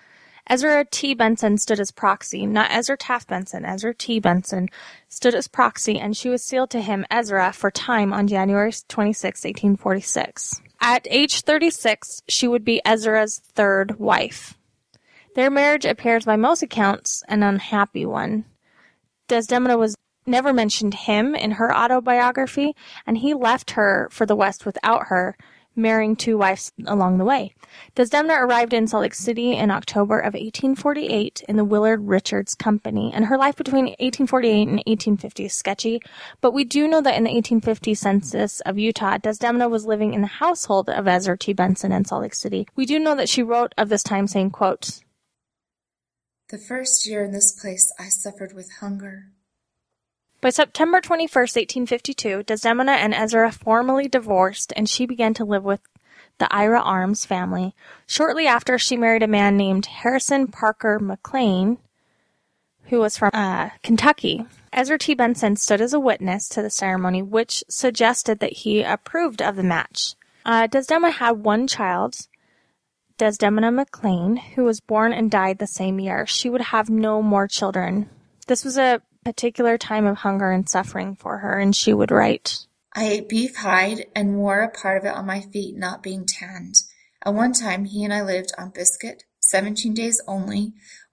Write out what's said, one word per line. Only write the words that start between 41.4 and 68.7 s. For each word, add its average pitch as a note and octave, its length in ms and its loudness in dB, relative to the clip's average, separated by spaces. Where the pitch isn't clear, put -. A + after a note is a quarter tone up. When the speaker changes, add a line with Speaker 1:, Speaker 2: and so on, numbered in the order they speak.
Speaker 1:
Benson F#3+ 400 0
in F#3+ 140 0
Salt - 160 -4
Lake - 140 -8
City. G3+ 400 -6
We C4 100 -2
do D4 140 0
know D#4 160 2
that C4+ 140 -2
she - 120 0
wrote A#3 340 0
of G#3 140 0
this G#3+ 140 0
time G3+ 240 0
saying, G3 240 0
quote, - 480 -2
Speaker 2:
"The G#3 100 -14
first B3+ 480 -2
year G#3 160 -2
in G3+ 80 -6
this G3+ 280 2
place F#3 380 0
I F#3 120 -10
suffered G3 440 -6
with F#3 180 -20
hunger." G3 480 -12
Speaker 1:
By B3+ 80 2
September E4 520 2
twenty-first, E4 540 0
eighteen B3 300 -2
fifty-two, A3+ 560 -4
Desdemona A#3 520 2
and G#3+ 200 2
Ezra A3+ 380 2
formally B3+ 560 0
divorced, G#3 680 0
and G#3+ 140 0
she - 160 -2
began A#3 300 0
to A3+ 100 -4
live G3+ 180 0
with G3 180 -2
the - 120 0
Ira G#3+ 280 4
Arms F#3+ 460 0
family. F#3 500 -4
Shortly D#4 400 0
after, B3 320 2
she B3 180 -2
married A3+ 240 4
a A3 60 2
man G3+ 280 4
named G3 300 2
Harrison C4 600 0
Parker A3 500 0
McLean, G3+ 800 0
who A#3+ 120 0
was G#3+ 220 2
from, G3+ 160 4
uh, G3 340 -2
Kentucky. A3+ 640 2
Ezra C4 240 0
T. D4 160 0
Benson A#3 440 2
stood G3+ 220 2
as B3 140 0
a D4 60 4
witness G3+ 500 -2
to G#3 140 -4
the G#3+ 80 -6
ceremony, F#3 500 -2
which G#3+ 480 -2
suggested A#3 720 0
that - 140 -4
he G#3+ 280 -2